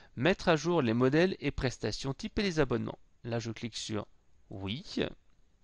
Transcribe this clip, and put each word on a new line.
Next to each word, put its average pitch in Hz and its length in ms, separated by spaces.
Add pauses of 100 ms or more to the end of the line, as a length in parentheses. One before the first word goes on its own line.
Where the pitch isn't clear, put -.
(180)
mettre 170 320
à 165 80
jour 165 240
les 113 120
modèles 135 460
et 143 120
prestations 131 640
types - 260
et 214 40
les 165 160
abonnements. 120 400 (240)
Là, 117 160
je 113 120
clique 113 260
sur 107 280 (440)
Oui. 104 340 (800)